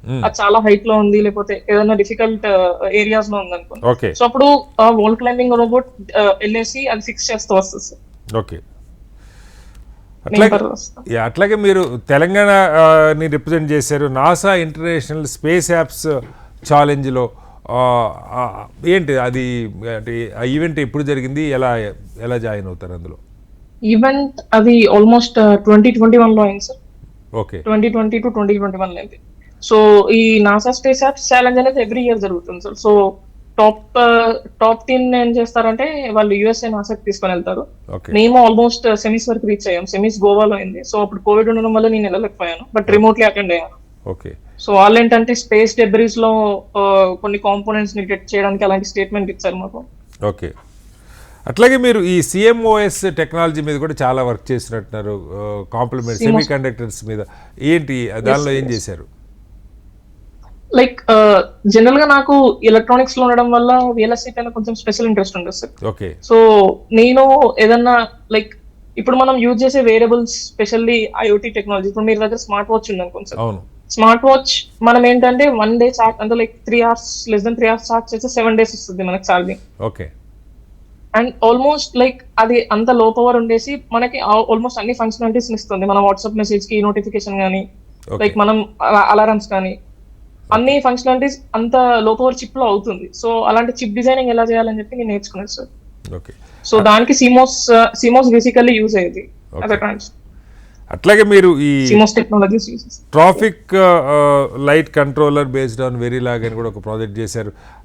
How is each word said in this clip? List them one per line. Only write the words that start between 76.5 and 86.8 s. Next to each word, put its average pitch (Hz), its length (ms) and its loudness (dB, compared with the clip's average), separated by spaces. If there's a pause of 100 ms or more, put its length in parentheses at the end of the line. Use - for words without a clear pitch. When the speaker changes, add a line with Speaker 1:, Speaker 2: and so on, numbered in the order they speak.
Speaker 2:
త్రీ 233 140 0
అవర్స్, 233 500 -4
less 208 120 0
than 233 140 -4
త్రీ 233 120 0
అవర్స్ 226 240 -4
చార్జ్ 226 220 -4
చేస్తే 226 140 -8
సెవెన్ 226 300 0
డేస్ 226 160 0
వస్తుంది 190 280 -12
మనకు 190 300 -4
ఛార్జింగ్. 180 520 -4
Speaker 1:
ఓకే. 92 260 -10 (1080)
Speaker 2:
And 247 80 -2
almost 254 720 0
like 254 220 -2 (140)
అది 233 340 0
అంత 226 180 0
లో 226 200 4
పవర్ 240 260 0
ఉండేసి 233 440 -4 (120)
మనకి 247 280 -4 (100)
al-, 214 140 2
almost 240 340 -4
అన్ని 220 140 -6
ఫంక్షనాలిటీస్ 233 580 -4
ఇస్తుంది. 196 360 -6
మన 202 120 0
WhatsApp 202 380 -2
మెసేజ్ 208 300 -4
కి 214 160 -2